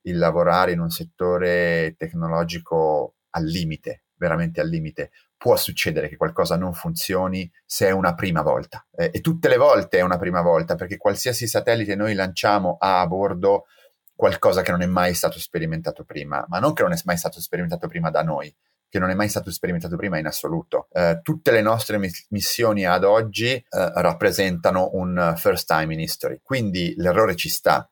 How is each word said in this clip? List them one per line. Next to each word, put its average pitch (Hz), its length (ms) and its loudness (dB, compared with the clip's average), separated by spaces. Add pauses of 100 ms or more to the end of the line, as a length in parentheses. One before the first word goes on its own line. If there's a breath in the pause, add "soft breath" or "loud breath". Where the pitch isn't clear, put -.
il 87 180 -4
lavorare 87 540 4
in 85 80 -2
un 82 100 -2
settore 87 1040 0
tecnologico 82 1200 -2 (120)
al 85 140 -4
limite, 80 600 -6 (100)
veramente 82 440 -2
al 80 60 0
limite. 78 460 -6 (240 soft breath)
Può 117 180 4
succedere - 540 -2
che - 80 -12
qualcosa 85 400 0
non 90 180 -2
funzioni 92 760 -4 (160 soft breath)
se - 220 -2
è 95 60 6
una 92 220 2
prima 85 280 0
volta. 69 420 -2 (120)
Eh, 85 160 0
e - 80 -6
tutte 165 280 0
le 127 100 6
volte 117 400 4
è 90 40 4
una 90 160 2
prima 90 240 -2
volta, 85 320 2
perché 90 220 -6
qualsiasi 117 500 -2
satellite 107 480 0
noi 107 200 -2
lanciamo 95 680 0
ha 95 200 4
a 90 60 4
bordo 95 600 2 (460 soft breath)
qualcosa - 500 2
che 90 100 0
non 87 100 0
è 90 40 0
mai 90 280 2
stato 82 240 -2
sperimentato 80 640 -6
prima, 71 460 -8
ma 170 100 -4
non 123 140 2
che - 100 0
non 180 80 2
è 175 140 -2
mai 175 120 -2
stato - 240 -6
sperimentato 87 460 -6
prima 82 240 -4
da 82 140 0
noi, 76 280 -4 (360)
che 98 100 -4
non 92 120 0
è 92 40 0
mai 104 140 0
stato 92 220 -4
sperimentato 85 460 -4
prima 87 220 -4
in 78 80 -4
assoluto. 73 680 -4
Eh, 85 300 2
tutte - 280 0
le 113 100 6
nostre 110 380 0
mis-, 95 320 -6
missioni 101 560 0
ad 90 180 2
oggi, 110 480 2
eh, 127 160 -4
rappresentano 92 1300 0
un 90 420 0
first 90 300 0
time 80 260 0
in 80 80 -6
history, - 420 -6
quindi 131 540 -2
l'errore 90 400 2
ci - 120 -6
sta. - 440 0